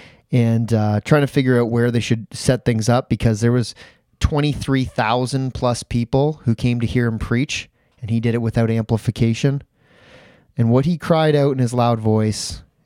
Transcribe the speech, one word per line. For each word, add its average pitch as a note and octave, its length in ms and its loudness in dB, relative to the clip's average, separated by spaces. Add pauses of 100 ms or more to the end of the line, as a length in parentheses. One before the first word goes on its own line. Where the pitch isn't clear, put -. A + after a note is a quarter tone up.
(320)
and, A2+ 400 2
uh, G#2+ 320 2
trying D3+ 160 4
to C#3+ 60 2
figure B2+ 340 2
out A#2+ 80 2
where A#2+ 220 0
they A#2 100 0
should A2+ 320 -2
set - 320 -2
things A2 240 0
up B2 220 0
because A2+ 300 0
there A#2 120 2
was B2 220 -2 (440)
twenty-three C#3+ 680 0
thousand B2 680 -2
plus B2 300 -2
people C#3 640 -2
who A#2+ 100 2
came A#2+ 260 -2
to A#2 60 0
hear A#2+ 200 0
him A2+ 120 -2
preach, - 500 -4 (320)
and G#2 100 -10
he A#2 80 0
did A2+ 160 0
it A#2 60 -2
without A2+ 300 0
amplification. A2+ 920 -2 (920)
And A#2 140 2
what C3 160 4
he F3 100 0
cried D#3 400 2
out C#3+ 160 2
in C3 60 -2
his B2 160 0
loud A#2+ 260 2
voice, G#2+ 640 -2 (240)